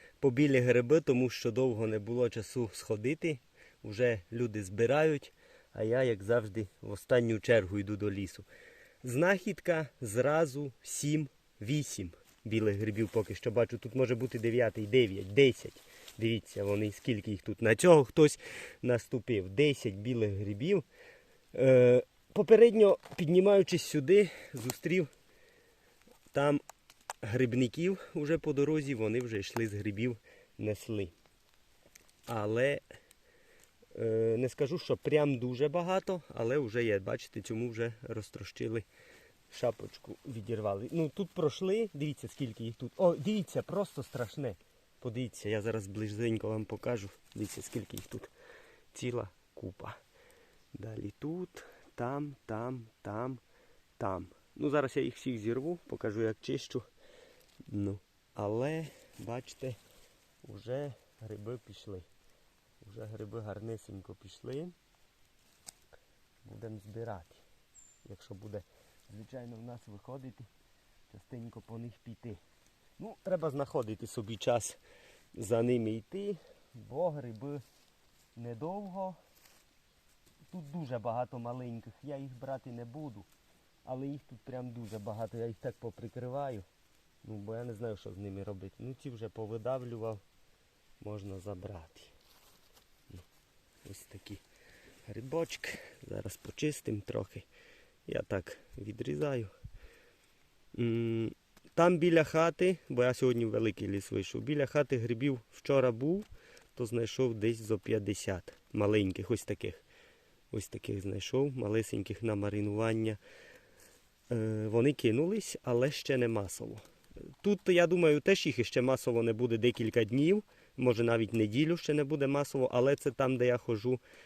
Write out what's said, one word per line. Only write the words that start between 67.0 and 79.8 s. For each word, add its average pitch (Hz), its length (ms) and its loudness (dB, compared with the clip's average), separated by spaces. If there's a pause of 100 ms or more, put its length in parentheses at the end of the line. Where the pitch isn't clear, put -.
Якщо - 280 -18
буде, 101 300 -12 (460)
звичайно, 117 480 -14
в 113 60 -16
нас 120 240 -16
виходити, 123 580 -16 (640)
частенько 113 500 -16
по 117 160 -14
них 117 160 -12 (100)
піти. 113 340 -14 (640)
Ну, 220 240 -12
треба 165 260 0
знаходити 127 580 -4
собі 110 300 -8
час - 400 2 (560)
за 113 280 2
ними 117 300 2
йти, 185 460 -6 (360)
бо 123 360 -4
гриби 135 520 -8 (760)
недовго. 175 800 -8 (1400)